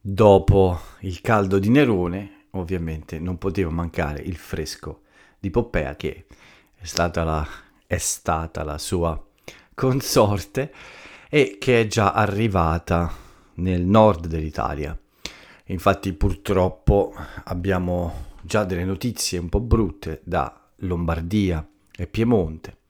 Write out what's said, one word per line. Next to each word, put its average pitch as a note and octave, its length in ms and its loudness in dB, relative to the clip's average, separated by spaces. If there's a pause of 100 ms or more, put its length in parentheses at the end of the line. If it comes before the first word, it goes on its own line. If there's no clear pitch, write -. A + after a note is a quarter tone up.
Dopo G2 800 6 (200)
il F#2 200 -8
caldo G2 380 2
di G2 100 0
Nerone, G2+ 840 2
ovviamente E2 640 -6
non F2+ 180 -6
poteva F#2 320 -2
mancare D#2+ 540 -4
il E2+ 140 -8
fresco - 680 -12 (360)
di G2 120 -6
Poppea, D#2+ 440 -2
che - 300 -10 (500)
è - 120 -18
stata E2+ 360 -2
la, D#2 240 -2 (400)
è F2 120 -2
stata D#2+ 680 -4
la D2+ 140 -8
sua E2 440 -2 (520)
consorte C3 1000 0 (560)
e - 320 2
che A#2+ 220 4
è A2 40 2
già G#2 260 2
arrivata F#2 1000 0 (440)
nel F2+ 260 0
nord G2 440 6
dell'Italia. D#2 720 -6 (720)
Infatti F#2+ 420 0
purtroppo F#2 1000 2 (300)
abbiamo F2+ 840 -4 (160)
già G#2+ 220 -2
delle F#2 200 -4
notizie F#2+ 540 -4
un E2+ 100 -6
po' G2+ 120 0
brutte A2 640 -2
da E2 420 -4 (100)
Lombardia E2+ 920 -2 (240)
e F2+ 160 -8
Piemonte G2+ 720 0 (120)